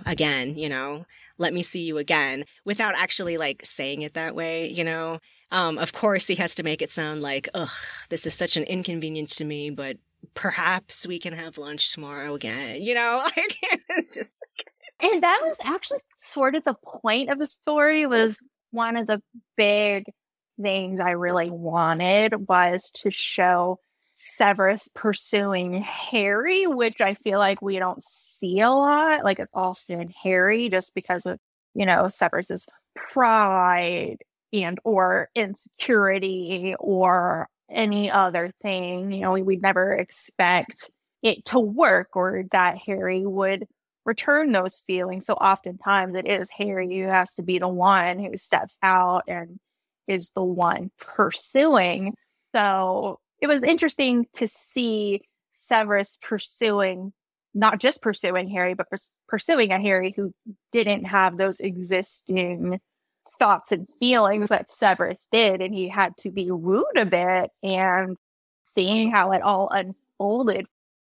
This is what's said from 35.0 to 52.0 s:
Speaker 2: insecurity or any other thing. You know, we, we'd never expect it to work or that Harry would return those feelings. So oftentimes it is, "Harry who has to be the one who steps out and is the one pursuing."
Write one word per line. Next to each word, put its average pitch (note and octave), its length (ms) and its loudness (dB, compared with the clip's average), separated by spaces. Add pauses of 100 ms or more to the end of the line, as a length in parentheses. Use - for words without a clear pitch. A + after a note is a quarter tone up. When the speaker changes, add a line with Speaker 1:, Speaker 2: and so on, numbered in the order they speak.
Speaker 2:
insecurity F#3+ 1400 0
or F3+ 680 2 (220)
any G#3 400 0
other F3+ 420 2 (100)
thing. F#3 500 -4
You F#3+ 100 -6
know, F#3 120 0
we, F#3+ 100 2
we'd F#3+ 180 0
never F#3+ 320 2
expect - 960 -2 (320)
it - 240 0
to B3+ 140 2
work G#3+ 560 2
or F#3+ 360 -2
that F3+ 280 2
Harry F#3+ 460 -4
would F#3+ 420 -2 (380)
return C#4+ 480 2
those F#3 260 0
feelings. F#3 460 -4
So G#3 80 0
oftentimes F#3+ 840 0
it F#3 120 -4
is, F#3+ 240 -2
"Harry G3 360 -4 (120)
who F#3+ 80 -2
has F#3 280 2
to F#3 80 -10
be F3+ 160 0
the F3+ 80 0
one F3+ 520 4
who G3 180 -8
steps - 440 -2
out F#3 460 4
and F3 320 -10 (480)
is F#3 260 -2
the F#3+ 100 -2
one F3+ 540 0
pursuing." G#3 1160 2 (420)